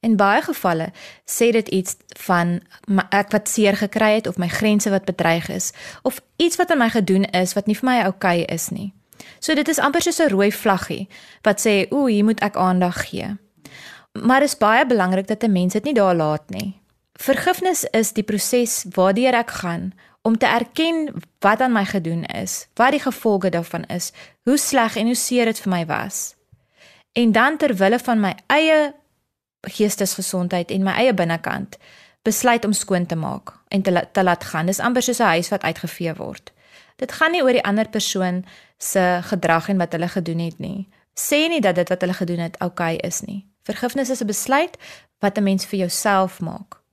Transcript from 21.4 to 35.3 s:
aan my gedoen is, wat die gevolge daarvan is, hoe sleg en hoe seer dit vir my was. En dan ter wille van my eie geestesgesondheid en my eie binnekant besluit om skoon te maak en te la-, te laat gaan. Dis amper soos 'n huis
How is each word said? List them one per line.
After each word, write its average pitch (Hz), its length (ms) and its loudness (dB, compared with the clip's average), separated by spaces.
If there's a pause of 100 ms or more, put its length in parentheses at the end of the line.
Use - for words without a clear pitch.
aan 254 120 2
my 208 120 2
gedoen 165 400 -4
is, - 500 -8
wat 247 160 4
die 285 100 0
gevolge 202 500 0
daarvan 170 340 -6
is, - 280 -8 (300)
hoe 262 140 2
sleg 240 400 2
en 214 80 -2
hoe 240 100 2
seer 247 300 0
dit 226 160 -2
vir 190 120 -2
my 170 140 -2
was. - 480 -6 (800)
En 233 200 2
dan 254 240 2
ter 277 180 0
wille 196 240 2
van 233 220 0
my 190 140 0 (120)
eie 302 480 2 (680)
geestesgesondheid 190 1080 -2
en 190 120 -2
my 190 80 0
eie 240 240 2
binnekant 165 640 -4 (440)
besluit 233 420 2
om 208 80 0
skoon 180 340 -2
te 170 100 -4
maak - 360 -8 (160)
en 190 140 0
te 190 80 0
la-, 175 220 0
te 190 100 2
laat 175 220 2
gaan. 165 220 -4
Dis 190 120 -2
amper 247 240 0
soos 240 160 -2
'n 240 40 2
huis 170 260 2